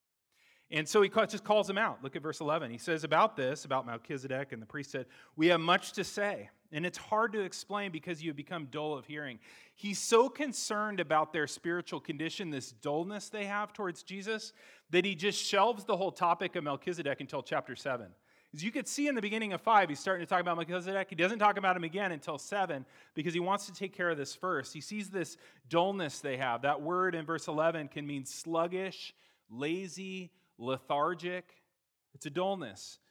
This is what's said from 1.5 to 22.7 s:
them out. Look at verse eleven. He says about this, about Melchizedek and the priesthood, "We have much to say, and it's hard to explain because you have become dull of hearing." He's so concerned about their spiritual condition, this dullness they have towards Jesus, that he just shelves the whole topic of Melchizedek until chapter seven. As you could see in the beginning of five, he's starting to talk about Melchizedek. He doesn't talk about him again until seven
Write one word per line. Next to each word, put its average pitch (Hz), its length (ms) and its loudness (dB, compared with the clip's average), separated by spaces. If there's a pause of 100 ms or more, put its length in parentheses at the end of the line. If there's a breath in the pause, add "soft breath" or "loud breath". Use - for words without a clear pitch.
them 190 140 -2
out. 143 240 0
Look 135 120 -8
at 165 60 -6
verse 147 180 -6
eleven. 151 300 0
He 117 80 -8
says 160 260 -2
about 170 320 6
this, 135 300 -2
about 131 220 0
Melchizedek 131 640 -6
and 117 100 -10
the 107 60 -16
priesthood, 135 400 -8 (280 loud breath)
"We 156 120 6
have 175 120 8
much 175 340 4
to 196 100 -2
say, 185 480 -4 (200)
and 156 140 -4
it's 175 140 -4
hard 214 340 2
to 220 80 -2
explain 196 500 -6
because 160 300 -8
you 165 80 -4
have 147 80 -6
become 151 320 -8
dull 151 260 -2
of 120 120 -10
hearing." 143 320 -8 (340 loud breath)
He's 202 240 -4
so 233 320 6
concerned 214 680 -2
about 156 340 4
their 151 140 2
spiritual 170 520 -4
condition, 160 520 -6
this 131 200 -6
dullness 170 580 -4
they 208 160 -4
have 202 280 -2
towards 180 300 -6
Jesus, 202 500 -6 (380 loud breath)
that 180 120 6
he 196 120 0
just 185 280 0
shelves 208 400 4
the 202 140 2
whole 185 140 2
topic 175 440 2
of 170 80 -2
Melchizedek 143 580 -2
until 139 200 -6
chapter 135 340 -4
seven. 117 340 -4 (440 soft breath)
As 156 100 -10
you 220 80 -2
could 262 160 -4
see 285 200 0
in 285 60 2
the 233 80 0
beginning 214 320 -2
of 160 80 -4
five, 208 280 6
he's 143 100 -4
starting 180 260 -2
to - 40 -16
talk 180 120 4
about 175 160 0
Melchizedek. 180 520 -2
He 180 60 -8
doesn't 185 220 2
talk 208 200 6
about 185 200 4
him 175 60 -4
again 180 280 -2
until 151 280 -6
seven 170 460 -2 (280 loud breath)